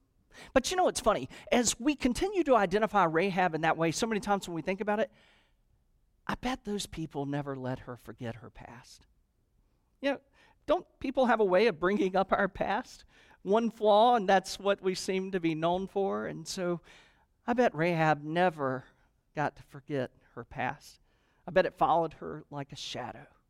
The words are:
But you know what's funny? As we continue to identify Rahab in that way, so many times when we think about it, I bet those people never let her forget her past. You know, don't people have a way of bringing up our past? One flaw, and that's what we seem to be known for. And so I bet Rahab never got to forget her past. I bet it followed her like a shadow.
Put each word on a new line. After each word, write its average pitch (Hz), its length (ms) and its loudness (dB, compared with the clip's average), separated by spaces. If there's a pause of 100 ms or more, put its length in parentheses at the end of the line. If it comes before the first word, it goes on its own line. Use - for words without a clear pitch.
(520)
But - 180 0
you 370 60 -4
know 359 80 2
what's 220 160 0
funny? 160 280 0 (220)
As 233 300 2
we 269 160 0
continue 339 480 -2
to 269 100 4
identify 202 500 2
Rahab 170 500 2
in 151 80 -2
that - 140 2
way, 165 140 2
so - 160 -2
many 220 140 -2
times 196 260 -2
when 175 80 -8
we 160 80 -4
think 190 180 -4
about 208 200 -2
it, 208 100 -2 (1160)
I - 100 -6
bet 254 280 -6
those 208 220 -6
people 151 400 -8
never 143 300 -6
let 127 240 -6
her 123 160 -14
forget 117 400 -12
her 117 140 -20
past. - 560 -20 (960)
You 277 120 -2
know, - 60 -6 (480)
don't 349 200 0 (140)
people 262 260 0
have 226 140 2
a 214 40 4
way 185 220 4
of 170 140 0
bringing 190 360 2
up 190 160 2
our 190 160 2
past? - 560 -6 (380)
One 220 280 2
flaw, 214 460 6
and 196 120 0
that's 190 300 2
what 196 240 0
we 185 120 0
seem 190 380 -4
to 190 80 -4
be 165 140 0
known 175 320 0
for. 202 400 -4
And 160 200 -10
so 175 340 -4 (680)
I 240 80 -2
bet 240 200 2
Rahab 156 480 2
never 151 640 0 (500)
got 147 220 -4
to - 80 -20
forget 139 460 -6 (240)
her 120 100 -12
past. - 560 -8 (460)
I - 40 -12
bet 180 140 4
it - 140 -6
followed 160 360 2
her 160 360 -12
like 143 220 -12
a 139 40 -16
shadow. 120 500 -10 (240)